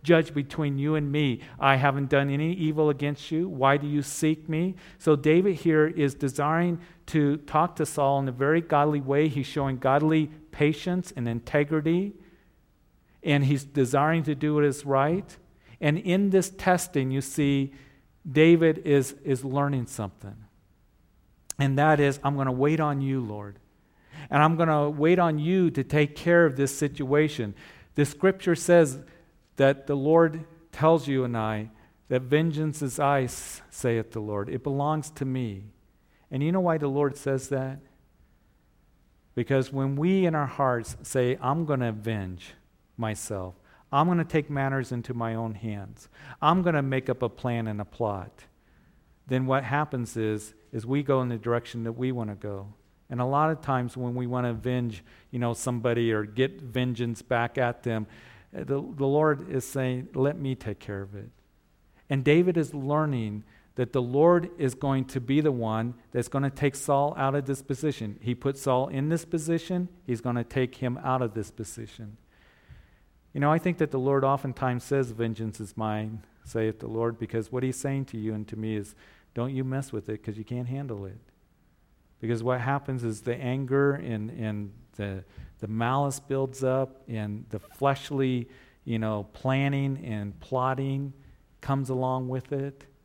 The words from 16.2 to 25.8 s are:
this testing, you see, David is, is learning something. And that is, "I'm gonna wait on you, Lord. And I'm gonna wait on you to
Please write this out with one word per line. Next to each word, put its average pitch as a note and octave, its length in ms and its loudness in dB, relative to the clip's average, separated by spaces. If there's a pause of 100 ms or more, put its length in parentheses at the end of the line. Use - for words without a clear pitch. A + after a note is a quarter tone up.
this F#3 180 4
testing, D3 640 0
you C3+ 100 0
see, C#3 500 0 (580)
David D#3+ 500 6
is, C#3 340 2 (100)
is C3+ 220 -2
learning C#3 400 0
something. G2+ 500 -10 (1200)
And C3+ 200 2
that D3+ 200 6
is, C#3 240 2
"I'm C#3+ 120 0
gonna C3+ 160 -2
wait C#3+ 280 2
on C#3+ 220 0
you, C3+ 180 -2
Lord. G#2 380 -10 (720)
And D3 140 4
I'm D#3+ 140 4
gonna D3+ 340 4
wait D#3 260 4
on D#3+ 220 4
you F3 320 4
to C3+ 120 0